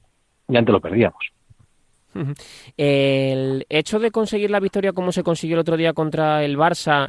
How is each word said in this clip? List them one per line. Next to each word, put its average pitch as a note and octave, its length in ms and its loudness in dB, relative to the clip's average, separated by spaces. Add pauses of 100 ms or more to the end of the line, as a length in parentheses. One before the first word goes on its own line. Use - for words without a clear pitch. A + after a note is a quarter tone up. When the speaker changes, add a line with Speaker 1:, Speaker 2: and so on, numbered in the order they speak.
(460)
Speaker 1:
y C3 120 0
antes A2 140 4
lo F#2+ 80 4
perdíamos. F#2+ 520 -2 (800)
Speaker 2:
Ujú. C#3+ 200 -6 (420)
El C3+ 920 0
hecho D#3 280 0
de A3 120 0
conseguir G#3 400 -2
la G3+ 100 0
victoria F#3+ 320 -2
como F3+ 180 -2
se F3 120 -2
consiguió E3 340 -2
el E3 40 2
otro E3 160 0
día D#3+ 180 0
contra D#3 500 0
el C#3+ 140 -2
Barça, D3+ 500 2